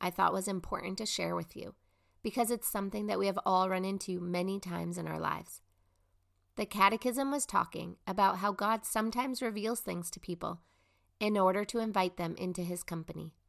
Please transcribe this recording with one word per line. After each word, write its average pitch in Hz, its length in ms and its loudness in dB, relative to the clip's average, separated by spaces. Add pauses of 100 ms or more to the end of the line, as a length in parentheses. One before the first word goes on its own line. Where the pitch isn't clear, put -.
I 185 100 0
thought 175 220 4
was 190 140 0
important 190 520 -4
to 214 80 -6
share 175 280 -2
with 170 220 -6
you, - 180 -10 (480)
because 233 300 0
it's 226 180 -2
something 208 380 -2
that 190 100 2
we 196 80 2
have 196 180 2
all 185 240 4
run 185 160 0
into 190 360 -2
many 180 400 0
times 175 380 -4
in 165 100 -4
our 160 100 -4
lives. 160 440 -4 (920)
The 214 120 -2
Catechism 226 640 4
was 285 140 0
talking 175 500 -2 (100)
about 190 320 4
how 202 140 2
God 214 320 0
sometimes 240 580 0
reveals 226 380 -2
things 175 320 -4
to 180 80 -12
people 170 400 -6 (580)
in 214 180 2
order 190 280 6
to 226 160 -2
invite 196 380 2
them 170 180 -2
into 180 260 -2
his 175 220 -4
company. 160 500 -8 (140)